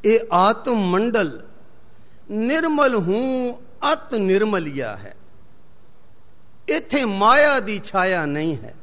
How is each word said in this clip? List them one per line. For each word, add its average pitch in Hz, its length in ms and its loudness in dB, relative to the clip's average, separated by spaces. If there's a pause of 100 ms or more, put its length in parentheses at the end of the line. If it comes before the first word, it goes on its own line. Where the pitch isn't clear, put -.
ਇਹ 226 140 6 (120)
ਆਤਮ 220 440 4
ਮੰਡਲ 196 680 2 (880)
ਨਿਰਮਲ 285 640 2
ਹੂੰ 240 640 0 (320)
ਅਤ - 200 -6
ਨਿਰਮਲਿਆ 185 800 0
ਹੈ। 98 200 -14 (1500)
ਇੱਥੇ 285 360 0
ਮਾਇਆ 254 540 6
ਦੀ 208 240 -4
ਛਾਇਆ 185 420 0
ਨਹੀਂ 151 300 0
ਹੈ। 113 280 -12